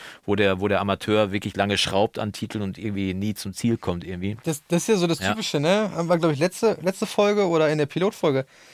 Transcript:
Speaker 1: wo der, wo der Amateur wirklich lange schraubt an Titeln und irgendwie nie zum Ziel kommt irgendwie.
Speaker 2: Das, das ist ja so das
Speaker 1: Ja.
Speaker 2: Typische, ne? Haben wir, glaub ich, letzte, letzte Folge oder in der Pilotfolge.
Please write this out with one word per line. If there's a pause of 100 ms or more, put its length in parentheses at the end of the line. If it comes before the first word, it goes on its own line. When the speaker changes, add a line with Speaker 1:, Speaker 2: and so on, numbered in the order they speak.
(240)
Speaker 1:
wo
der,
wo
der
Amateur
wirklich
lange
schraubt
an
Titeln
und
irgendwie
nie
zum
Ziel
kommt
irgendwie.
Speaker 2:
Das,
das
ist
ja
so
das
Speaker 1:
Ja.
Speaker 2:
Typische,
ne?
Haben
wir,
glaub
ich,
letzte,
letzte
Folge
oder
in
der
Pilotfolge. (280)